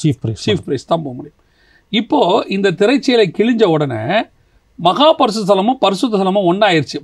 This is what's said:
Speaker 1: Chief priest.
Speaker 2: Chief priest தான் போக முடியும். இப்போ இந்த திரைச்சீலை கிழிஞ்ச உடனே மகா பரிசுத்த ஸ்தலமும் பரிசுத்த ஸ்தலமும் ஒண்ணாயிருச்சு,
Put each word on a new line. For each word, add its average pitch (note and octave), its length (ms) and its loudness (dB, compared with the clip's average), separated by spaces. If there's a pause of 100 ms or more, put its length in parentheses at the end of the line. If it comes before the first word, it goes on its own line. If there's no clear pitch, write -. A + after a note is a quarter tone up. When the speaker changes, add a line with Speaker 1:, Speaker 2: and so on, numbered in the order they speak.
Speaker 1:
Chief D3 220 0
priest. A2 220 -6
Speaker 2:
Chief G3+ 180 0
priest C#3+ 200 -6
தான் E3+ 160 -2
போக C3+ 120 -10
முடியும். D3 220 -16 (520)
இப்போ A3+ 600 0
இந்த G3 220 0
திரைச்சீலை A3 680 2
கிழிஞ்ச A3+ 260 2
உடனே D3+ 600 -2 (500)
மகா F3 380 2
பரிசுத்த G#3 420 0
ஸ்தலமும் G#3+ 260 0
பரிசுத்த G3+ 360 0
ஸ்தலமும் F#3+ 360 0
ஒண்ணாயிருச்சு, F3+ 520 0